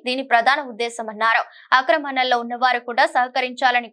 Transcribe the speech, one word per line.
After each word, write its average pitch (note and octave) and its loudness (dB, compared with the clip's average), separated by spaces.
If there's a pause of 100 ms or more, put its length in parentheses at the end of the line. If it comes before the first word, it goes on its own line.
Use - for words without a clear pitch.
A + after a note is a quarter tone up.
దీని C4 -4
ప్రధాన B3 4 (120)
ఉద్దేశమన్నారు. A3+ -2 (380)
అక్రమణల్లో C4 0
ఉన్నవారు A#3+ 0
కూడా B3 2 (120)
సహకరించాలని B3 -2